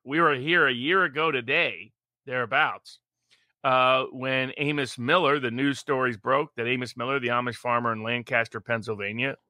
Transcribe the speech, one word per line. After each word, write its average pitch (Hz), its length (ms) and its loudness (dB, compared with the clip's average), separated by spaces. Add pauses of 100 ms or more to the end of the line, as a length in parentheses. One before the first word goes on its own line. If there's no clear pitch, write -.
we 143 160 -2
were 156 140 4
here 147 340 2
a 127 40 2
year 156 320 2
ago 156 280 0
today, 123 600 -2 (340)
thereabouts, 127 760 -2 (640)
uh, 131 480 4
when 131 440 -2
Amos 147 420 -2
Miller, 147 420 2
the 123 100 -2
news 131 280 -2
stories 131 380 -2
broke 135 400 -2
that 117 100 -2
Amos 123 300 -4
Miller, 131 240 -2
the 120 80 -2
Amish 120 280 0
farmer 120 360 0
in 110 100 -6
Lancaster, 117 580 -2
Pennsylvania, 113 760 -4 (140)